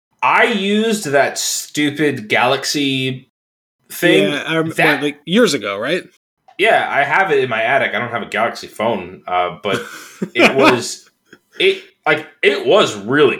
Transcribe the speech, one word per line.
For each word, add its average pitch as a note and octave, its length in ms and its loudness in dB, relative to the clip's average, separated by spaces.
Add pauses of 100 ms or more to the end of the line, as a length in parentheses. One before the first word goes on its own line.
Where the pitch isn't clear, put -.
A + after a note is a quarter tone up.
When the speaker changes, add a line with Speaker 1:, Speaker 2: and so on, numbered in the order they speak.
(220)
Speaker 1:
I E3 220 4
used G#3+ 600 0
that C3+ 320 0
stupid C#3+ 880 -4
Galaxy C3+ 1000 -2 (640)
thing. E3 420 2
Speaker 2:
Yeah, C#3+ 140 -6
I D#3+ 100 -2
rem-, D#3+ 140 0
Speaker 1:
That D3+ 320 0
Speaker 2:
like, C#3+ 240 -4
years F#3+ 260 2
ago, G2+ 260 -4
right? D3 260 -4 (520)
Speaker 1:
Yeah, E3+ 340 2
I C3+ 140 2
have D#3+ 260 0
it C#3+ 80 2
in B2+ 120 0
my A2 120 -2
attic. A#2+ 320 0
I G#2 40 -2
don't A#2 120 -4
have A2+ 120 -4
a F2+ 40 -10
Galaxy G#2 400 -4
phone, G2 600 -4
uh, F2 340 -2
but G2 180 -2 (280)
Speaker 2:
<laughs> - 260 -10
Speaker 1:
it - 220 4
was, - 520 0 (520)
it, G3 240 0 (220)
like, D#3 200 -2 (160)
it - 240 2
was C#3+ 300 4
really A#2+ 440 2